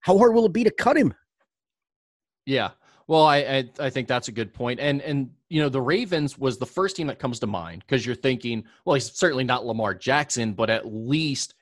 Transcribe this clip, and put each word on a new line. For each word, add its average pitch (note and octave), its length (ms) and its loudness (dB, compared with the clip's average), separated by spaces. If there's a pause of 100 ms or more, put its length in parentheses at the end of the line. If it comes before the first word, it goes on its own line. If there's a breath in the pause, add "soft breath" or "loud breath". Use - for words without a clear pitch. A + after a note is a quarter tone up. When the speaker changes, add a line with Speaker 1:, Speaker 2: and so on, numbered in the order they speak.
Speaker 1:
how F#3 160 4
hard A3+ 180 6
will A3+ 120 6
it F3+ 60 2
be A3 100 0
to A3 80 -2
cut C4+ 260 2
him? G3 180 4 (1300)
Speaker 2:
Yeah. B2 240 0 (360 soft breath)
Well, D#3+ 180 6
I, D3 120 6
I, C3+ 340 -2 (100)
I C#3 100 -2
think C3 180 -6
that's B2 200 -2
a A#2 40 -12
good G#2 220 -6
point. B2 260 -4
And, C#3+ 220 -2
and, C#3 280 -4 (200)
you D#3 100 0
know, D3 80 2
the C3 140 -2
Ravens E3 560 -2
was B2+ 200 -2
the C3 60 -6
first F#3+ 320 -4
team D#3 120 -4
that C3 100 -8
comes B2 220 -6
to A#2+ 60 -2
mind F2 400 -8
'cause A#2+ 200 0
you're A#2+ 80 -4
thinking, A#2+ 500 -4 (220 soft breath)
well, F3 80 2
he's C3+ 180 -2
certainly C3+ 320 0
not A#2+ 220 -2
Lamar A2 280 -2
Jackson, B2 600 -2
but A2 160 0
at A2 160 0
least C3 760 -4